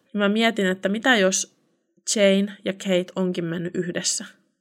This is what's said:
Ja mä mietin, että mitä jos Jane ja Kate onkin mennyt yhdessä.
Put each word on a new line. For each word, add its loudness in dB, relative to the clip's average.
Ja -4
mä 2
mietin, 2
että -2
mitä 2
jos 0
Jane 4
ja -4
Kate 0
onkin -2
mennyt -6
yhdessä. -4